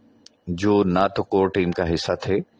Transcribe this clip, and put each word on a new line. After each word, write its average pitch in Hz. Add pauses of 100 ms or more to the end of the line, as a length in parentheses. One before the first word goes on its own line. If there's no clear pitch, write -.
(500)
जो 101
ना 92
तो -
कोर 95
team 90
का 92
हिस्सा 85
थे, - (200)